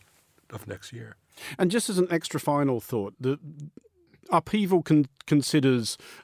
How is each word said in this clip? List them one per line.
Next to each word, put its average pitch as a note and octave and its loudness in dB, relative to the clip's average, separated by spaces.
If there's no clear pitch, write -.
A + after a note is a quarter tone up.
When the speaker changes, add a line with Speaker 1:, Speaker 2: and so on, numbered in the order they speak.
Speaker 1:
of - -14
next G2 -12
year. A#2 -16
Speaker 2:
And F#3 2
just A3 0
as F#3 -4
an F3+ 4
extra E3 -2
final C#3 0
thought, G#2 -6
the C3 -2
upheaval F#3 2
con-, D3+ 4
considers C3+ 2